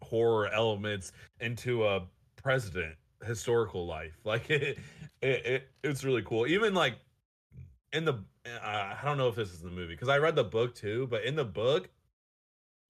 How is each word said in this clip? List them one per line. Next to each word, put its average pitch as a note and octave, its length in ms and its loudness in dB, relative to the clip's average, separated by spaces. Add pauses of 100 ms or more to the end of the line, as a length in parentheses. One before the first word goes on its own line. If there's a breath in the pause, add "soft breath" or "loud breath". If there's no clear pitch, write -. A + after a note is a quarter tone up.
horror A2+ 460 4
elements G#2 640 0 (280 loud breath)
into A#2 460 -2
a G2 160 2 (340)
president F2+ 600 -2 (280)
historical G#2+ 600 0
life. D#2+ 340 -10
<laughs> - 40 -20
Like, A2+ 260 -2
it, D3 280 0 (440 loud breath)
it, C3 240 0
it, C3 220 -2 (160)
it's C#3 200 -2
really B2+ 180 2
cool. A2+ 240 0
Even, G3 280 2
like, C#3+ 220 2 (960)
in D#3+ 120 0
the, D3+ 100 4 (320)
uh, A#2+ 80 -10 (100)
I G#2 400 -2
don't C#3+ 140 2
know B2+ 100 4
if A2+ 80 0
this G#2+ 160 -2
is E2+ 80 -16
the F2 100 -10
movie, F2 260 -8
'cause B2 120 -2
I C#3 100 6
read D#3 180 4
the C3+ 80 6
book A2+ 300 0
too, A2+ 340 -4
but A2 160 -2
in C3 120 0
the D3+ 80 2
book, B2 460 0 (1000)